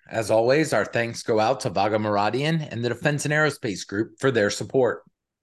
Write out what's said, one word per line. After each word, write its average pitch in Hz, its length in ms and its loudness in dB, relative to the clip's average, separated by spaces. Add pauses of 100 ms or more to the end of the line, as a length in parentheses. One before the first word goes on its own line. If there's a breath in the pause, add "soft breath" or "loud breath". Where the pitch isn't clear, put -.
(100)
As 110 200 -4
always, 131 420 4
our 104 120 2
thanks 117 380 -4
go 110 180 2
out 127 200 2
to 110 100 -4
Vaga 101 280 2
Muradian 113 720 0
and 117 140 -6
the 120 60 0
Defense 147 340 -2
and 147 80 -2
Aerospace 143 540 -2
Group 107 320 -4
for 135 120 2
their 104 200 2
support. 117 540 -2 (380)